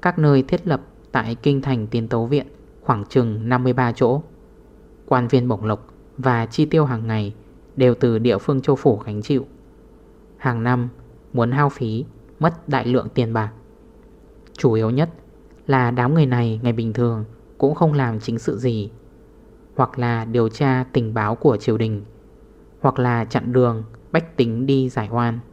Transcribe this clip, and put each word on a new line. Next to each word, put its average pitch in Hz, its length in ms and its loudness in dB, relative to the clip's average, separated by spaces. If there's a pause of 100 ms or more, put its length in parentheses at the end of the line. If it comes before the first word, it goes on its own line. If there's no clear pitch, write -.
các 175 160 0
nơi 143 240 6
thiết 175 240 -2
lập 160 140 0 (320)
tại 117 220 -2
kinh 139 280 0
thành 127 240 -2
Tiến 113 220 -4
Tấu 117 180 0
Viện 139 200 -2 (360)
khoảng 104 220 -2
chừng 113 440 0
năm 127 160 0
mươi 127 80 2
ba 120 200 0
chỗ. 131 300 2 (840)
Quan 123 220 0
viên 123 200 2
bổng 104 160 -4
lộc 107 300 -4 (240)
và 120 280 0
chi 151 180 0
tiêu 156 200 2
hàng 113 220 -4
ngày 107 280 -4 (420)
đều 127 180 6
từ 117 240 2
địa 113 200 2
phương 135 220 0
châu 135 160 2
phủ 110 300 2
gánh 104 160 -6
chịu. 135 240 0 (920)
Hàng 117 260 -2
năm 123 260 0 (440)
muốn 120 180 2
hao 143 180 2
phí 113 360 -4 (340)
mất 170 300 -2
đại 117 180 0
lượng 120 280 0
tiền 113 180 0
bạc. 110 200 -2 (1000)
Chủ 120 200 0
yếu 110 180 0
nhất 151 200 0 (560)
là 127 240 2
đám 123 240 0
người 160 120 4
này 117 360 0
ngày 123 100 0
bình 113 200 -4
thường 117 320 -2 (340)
cũng 143 160 2
không 160 180 2
làm 120 280 0
chính 113 180 -6
sự 107 200 -4
gì, 113 320 -2 (840)
hoặc 131 220 0
là 117 260 -2
điều 113 240 0
tra 127 440 0
tình 113 220 -2
báo 107 200 0
của 117 220 2
triều 110 220 -2
đình, 110 260 -2 (760)
hoặc 135 180 2
là 120 260 0
chặn 120 280 -4
đường 120 300 2 (300)
bách 165 240 -4
tính 117 300 0
đi 135 220 2
giải 113 240 -6
oan. 117 260 -2 (140)